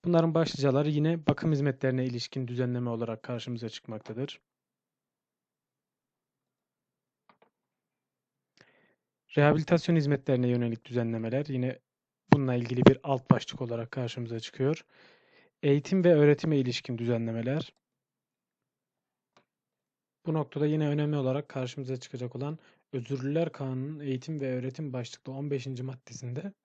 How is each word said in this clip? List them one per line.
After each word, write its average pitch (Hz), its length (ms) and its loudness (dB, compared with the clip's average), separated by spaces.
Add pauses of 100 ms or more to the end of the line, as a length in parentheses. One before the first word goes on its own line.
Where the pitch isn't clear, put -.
Bunların 165 300 4
başlıcaları 147 560 2
yine 156 360 0
bakım 156 260 0
hizmetlerine 131 520 0
ilişkin 123 440 -6
düzenleme 123 420 -2
olarak 113 320 -6
karşımıza 120 460 -8
çıkmaktadır. 113 720 -10 (4000)
Rehabilitasyon 156 600 4
hizmetlerine 135 520 2
yönelik 120 360 0
düzenlemeler 117 600 -2
yine 127 320 -4 (540)
bununla 131 220 2
ilgili 123 320 2
bir 135 160 8
alt 135 280 -2
başlık - 300 2
olarak 117 300 -6
karşımıza 117 500 -6
çıkıyor. 139 440 -2 (760)
Eğitim 147 420 2
ve 175 100 10
öğretime 147 440 6
ilişkin 123 400 -2
düzenlemeler. 117 760 -2 (2500)
Bu 160 80 -2
noktada 151 320 -2
yine 151 220 2
önemli 147 280 0
olarak 135 320 -2
karşımıza 131 480 -6
çıkacak 123 400 -10
olan 143 220 -6 (340)
Özürlüler 139 600 -2
Kanunu'nun 135 480 -6
eğitim 143 400 -6
ve 135 120 -2
öğretim 127 400 -6
başlıklı 127 400 -8
on 143 180 -6
beşinci 131 320 -6
maddesinde 127 680 -10 (120)